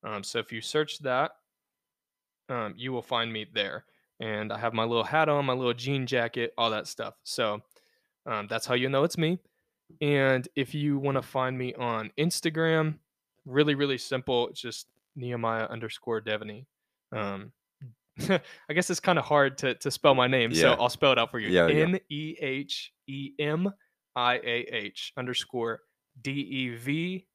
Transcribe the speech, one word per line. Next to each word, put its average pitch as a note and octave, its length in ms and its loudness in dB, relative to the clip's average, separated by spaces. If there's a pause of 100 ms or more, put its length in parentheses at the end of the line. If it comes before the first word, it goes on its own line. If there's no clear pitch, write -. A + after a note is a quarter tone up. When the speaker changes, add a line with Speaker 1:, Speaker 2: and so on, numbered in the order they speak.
Speaker 1:
Um, G#2+ 180 -6
so - 180 -4
if - 120 -8
you A2+ 80 -8
search - 380 -2
that, C3 320 0 (1200)
um, A2 260 -4
you B2+ 160 -8
will B2 100 -4
find A#2 300 -2
me G#2+ 180 -6
there. G2+ 360 -4 (340)
And G#2+ 320 -4
I A2+ 60 -6
have A#2 160 -2
my A2+ 100 2
little A#2 200 2
hat D3+ 260 2
on, C#3+ 160 2
my B2+ 80 0
little B2 180 0
jean C3 340 -2
jacket, A#2 520 -2
all A2+ 120 2
that G#2+ 160 -4
stuff. G2+ 280 -10 (100)
So, G#2+ 380 -2 (640)
um, G#2+ 200 -4
that's A2 200 -6
how B2+ 80 0
you B2+ 160 2
know C#3 140 4
it's E3+ 120 -2
me. E3+ 220 2 (640)
And C3+ 520 4
if C#3 200 -2
you D3 240 0
wanna C3+ 240 0
find C3 340 -2
me B2+ 180 -4
on A2+ 440 -4
Instagram, D#3+ 800 2 (480)
really, D3 280 4
really C#3 240 2
simple. B2 500 0
It's - 120 -12
just - 260 -10 (300)
Nehemiah A#2 520 -2
underscore A2+ 520 -6
Devaney. G#2+ 460 -6 (440)
Um, G#2 420 -6 (680)
<laughs> D3 100 -6
I - 460 -2
guess F3 160 0
it's F3 100 -2
kinda E3+ 220 2
hard C#3 360 4
to, C3 180 0
to - 140 -4
spell C#3 240 6
my B2 120 6
name, B2 280 2
so D3+ 180 8
Speaker 2:
Yeah. - 60 4
Speaker 1:
I'll A#2+ 120 4
spell C3+ 220 4
it A#2+ 60 6
out A#2 120 2
for B2+ 80 -4
you. G#2+ 100 -2
Speaker 2:
Yeah, - 200 8
there D#3 100 6
you D#3+ 80 6
go. F3 80 2
Speaker 1:
N F#3+ 60 -2 (100)
E D#3 280 -8
H C#3 540 -6 (140)
E C#3 320 -8
M D#3+ 320 0 (440)
I B2 220 4
A - 40 -2 (300)
H G#2 460 -8
underscore A#2+ 640 -4 (400)
D C3+ 100 -6
E C3 460 -4
V E3 580 -4